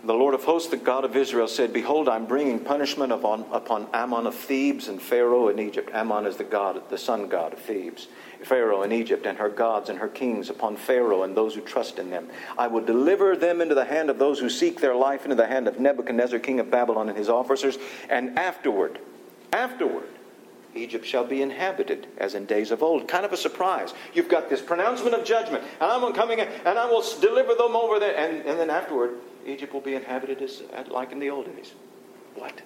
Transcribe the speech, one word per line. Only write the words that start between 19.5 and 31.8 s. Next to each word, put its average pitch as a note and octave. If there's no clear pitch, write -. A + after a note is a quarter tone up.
afterward, A3+
Egypt A#2
shall B2
be C3+
inhabited D#3
as G2
in G2+
days G#2+
of A2+
old." D#3
Kind F3+
of G3+
a F3+
surprise. F3
You've E3
got D#3
this C3
pronouncement A3+
of -
judgment, A3
and E3+
I'm B3
coming A3+
and G#3
I A#3
will A#3
s-, -
deliver A3+
them A#3
over A3+
there. G#3
And, D#3
and D#3+
then D#3+
afterward, C#3
Egypt C#3
will C#3
be C3+
inhabited C3
as, C3
like B2+
in C#3
the C#3+
old C#3
days. -